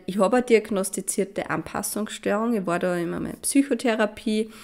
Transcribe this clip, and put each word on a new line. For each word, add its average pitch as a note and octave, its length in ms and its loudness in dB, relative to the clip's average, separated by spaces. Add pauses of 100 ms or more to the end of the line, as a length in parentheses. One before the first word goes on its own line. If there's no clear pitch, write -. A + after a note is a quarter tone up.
ich F#3+ 140 -2
hab G3 140 4
eine B3 100 4
diagnostizierte G3+ 1080 0
Anpassungsstörung, G#3 1040 -2
ich G3 140 0
war F3 100 0
da F3+ 180 0
immer E3+ 240 -2
meine - 180 -6
Psychotherapie, A3 1120 0 (120)